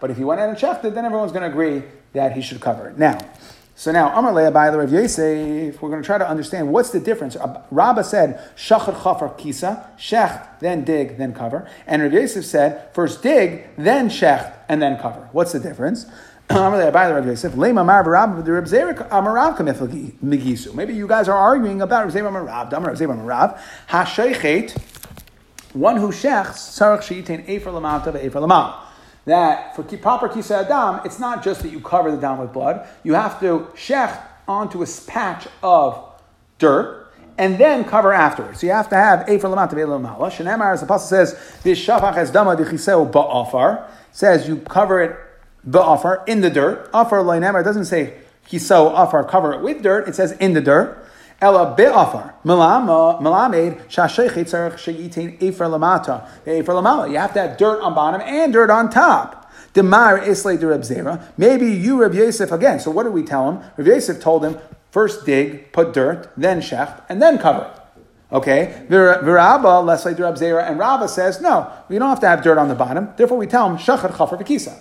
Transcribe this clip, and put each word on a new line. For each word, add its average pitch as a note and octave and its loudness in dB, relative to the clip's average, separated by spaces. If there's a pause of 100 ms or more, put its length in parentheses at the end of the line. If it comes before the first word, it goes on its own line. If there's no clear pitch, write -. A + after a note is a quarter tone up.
But C3 -6
if B2 -8
he C3 -6
went E3 -2
out G#3+ -2
and G#3+ -6
shechted, A#3+ -4
then A#3 -6
everyone's G#3+ -4
gonna F3+ -6
agree D3 -2 (320)
that C3+ -2
he C3 -8
should B2+ -12
cover A2+ -6
it. - -18
Now, D3+ 0 (560)
so - -6
now, D#3+ 2
Amar A#3+ 0
Leah D#3+ 2
by D3+ 4
the D#3 -2
Rav C#3+ -2
Yosef, D#3 -2
we're D3+ -8
gonna D#3 -8
try G3+ -2
to F#3+ -2
understand D#3 -6
what's A#3+ 0
the F3+ -4
difference. D3+ -6
Ab-, - -12
Rabbah G#3+ 2
said, - 0 (160)
"Shachar G#3+ 0
Chafar E3 -4
Kisa," F3 -8 (140)
shecht, - -2 (200)
then E3+ -4
dig, C3+ -4
then C3 -8
cover. B2 -8 (200)
And D3+ -2
Rav D3 0
Yosef G#3 0
said, D3 0
"First - -4
dig, A3+ 0 (100)
then A#3 2
shecht, D3 0 (180)
and D3+ 0
then C3+ 0
cover." - -12
What's E3+ -2
the C#3+ -4
difference? D#3 -6 (220)
<clears throat> - -20
Amar G3 2
Leah E3 2
by F3+ 4
the E3 0
Rav C3+ -2
Yosef, A#2+ -6
"Lema F3+ 2
Mar F#3+ 6
Rav, F3 2
the E3 0
Rav F3 -2
Zera, A#3+ -2
Amar G#3 0
Rav D#4 0
Kamif C#3+ -2 (480)
Megisu." C3 -4
Maybe G3 -8
you G#3 -6
guys G#3+ 0
are G3 2
arguing G3+ 2
about A3 0
Rav E3 -6
Zera G#3 -4
Amar F#3+ -8
Rav, A#2+ -10
Amar D#3 -6
Rav - -10
Zera D3+ -2
Amar A2+ -8
Rav, B2 -2 (260)
"Ha F3 0
Sheichet, G#3+ -2 (1000)
one F#3 2
who G#3 -2
shechts, G#3 -4
Sarach G#3 4
Sheiten F3+ -10
Efer F#3+ -8
Lamata D#3 -6
Ve'Efer C#3 -6
Lamala." E3+ 4 (520)
That D#3+ 0
for D#3+ -10
ki-, - -14
proper A#3+ -2
Kisa G#3 -4
Adam, G#3 -2
it's G3 -12
not A#3+ -8
just F#3+ -4
that E3 -8
you D#3+ -14
cover E3+ -2
the D3+ -4
dam C3+ -6
with B2 -10
blood. C#3 -4 (180)
You D#3 0
have G#3 -2
to F3 -2
shecht B3 -4 (300)
onto G3 -6
a - -4
s-, - -12
patch F#3 -8 (160)
of D3+ 2 (560)
dirt D3+ 0 (320)
and F#3+ 0
then C4+ 4
cover G#3 2
afterwards. D3+ 0
So F3 -4
you F3+ 0
have G#3+ 0
to G3 0
have F#3+ 4
Efer G3+ 0
Lamata F#3+ -2
Ve'Efer D3 -4
Lamala. A#2+ -6
Shenemar, G3 -2
as E3+ -4
the D3+ -10
Apostle G3 0
says, F#3 2 (280)
"V'shafach F#3+ 0
es D#3+ -2
dama F#3 4
v'chiseu D#3+ 0
ba'afar," C3+ 0 (260)
says E3 2
you D#3 -4
cover F#3+ 0
it E3 -2 (520)
ba'afar, E3+ 2
in A3 0
the F3+ 4
dirt. D3 0
Afar A3 2
lo F3 0
nemar, F#3 0
it E3 0
doesn't G#3 -2
say D#3 -4 (340)
chiseu E3 4
afar, E3 4
cover F#3 0
it B2+ -8
with C#4 -6
dirt. G3+ 0
It - -10
says F3+ -2
in F#3+ 0
the D3+ 2
dirt. D3 2 (460)
Ela F#3 4
be'afar. G#3 4 (100)
Melama, E3+ 4
melamed, E3+ 0
shashechet F3+ 0
tzarech E3+ -4
sheyitain E3+ -10
efer F#3+ -2
lamata, D#3+ -2 (200)
efer D#3+ -2
lamala. F3+ 0
You D3 -4
have F#3+ -2
to G3+ -2
have E3 -4
dirt G#3+ 2
on F3+ -4
bottom D#3 0
and C#4+ -2
dirt A3+ 6
on A3 4
top. - 2 (220)
Demar G3 6
islay F#3+ -2
de E3 -2
Reb D3+ 0
Zera. C3 -8 (160)
Maybe A#3 4
you, A3+ 2
Reb G3 2
Yosef, G#3 0
again. E3+ 2
So - -6
what F#3 -2
did A3+ -4
we D#3+ 0
tell C#3 -2
him? F#3 -8 (160)
Reb D3 0
Yosef G#3+ 2
told D#3+ 2
him, D#3 -6 (320)
"First G#3 -2
dig, C#3+ -2
put E3 2
dirt, C#3+ -2
then E3+ 0
shecht, C#3 -8
and F#3+ 0
then D4+ 6
cover." - 0 (600)
Okay? C3+ 0 (160)
Vir-, F3+ 6
Virabba, F3+ 6
Leslay E3+ 0
de E3+ -6
Reb E3+ -2
Zera, E3+ -2
and D#3 -4
Rabba A3+ 0
says, F#3 -2
"No, D#4+ 0 (200)
we F#3+ -4
don't C4 0
have C4+ -2
to G3+ 4
have E3 4
dirt D#3+ 6
on D3 2
the C3+ -2
bottom." C3+ -4
Therefore, A#3+ 2
we G#3 -4
tell A#3 2
him, F3 -2
"Shachar - -2
chafer E3 -2
v'kisa." G#3 -6